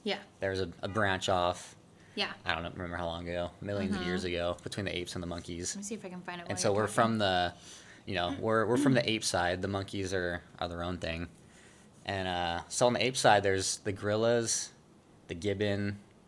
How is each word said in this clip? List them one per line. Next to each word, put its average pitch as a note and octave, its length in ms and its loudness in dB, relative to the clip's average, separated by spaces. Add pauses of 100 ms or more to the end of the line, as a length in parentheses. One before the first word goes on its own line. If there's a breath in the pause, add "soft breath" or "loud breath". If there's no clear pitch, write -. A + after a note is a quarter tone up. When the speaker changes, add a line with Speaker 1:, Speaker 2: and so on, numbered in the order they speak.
Speaker 1:
Yeah. G3 140 -2 (220)
Speaker 2:
There's F#2+ 200 0
a, F#2 80 -2 (140)
a - 60 -4
branch F#2+ 420 2
off. F2+ 460 0 (380 soft breath)
Speaker 1:
Yeah. G3+ 180 -4 (120)
Speaker 2:
I F2+ 100 2
don't E2 80 -2
know, E2+ 120 -6
remember F2 240 -6
how F2 80 -2
long E2+ 200 -4
ago, F2 260 -2 (100)
millions G2+ 320 -2
of F#2 80 -2
Speaker 1:
Mm-hmm. F2 80 -2
Speaker 2:
years F2+ 140 0
ago, F2 380 0
between - 220 -6
the E2+ 100 -2
apes F2 200 -4
and F#2 80 -4
the F2 40 -6
monkeys. E2+ 480 -6
Speaker 1:
Let G3+ 40 -10
me G3+ 60 -8
see A3 100 -8
if G3+ 100 -10
I F3+ 60 -10
can F3+ 100 -12
find F3 200 -10
it - 20 -10
Speaker 2:
And - 80 -6
Speaker 1:
while G2+ 80 -2
Speaker 2:
so A#2 100 2
Speaker 1:
you're G#2 140 4
Speaker 2:
we're G#2+ 60 2
Speaker 1:
talking. - 60 -8
Speaker 2:
from A2+ 240 4
the, F2+ 360 2 (500 loud breath)
you G2 120 -4
know, F2 220 0
we're, A2 280 2
we're A#2 100 2
from C#3 160 4
the A#2+ 180 2
ape A2 140 0
side. F2+ 380 2
The F#2+ 60 0
monkeys G2 440 -2
are, F2 300 -2 (160)
are E2+ 100 -4
their E2+ 140 -6
own F2+ 160 -4
thing. E2+ 300 -4 (760 soft breath)
And, F#2+ 240 -2
uh, F2 400 0
so - 180 4
on B2 60 6
the A#2 100 2
ape B2+ 140 0
side, G#2+ 260 8
there's F#2+ 360 0
the G#2+ 140 -4
gorillas, A2 800 0 (560)
the - 60 -8
gibbon, G2+ 640 0 (280)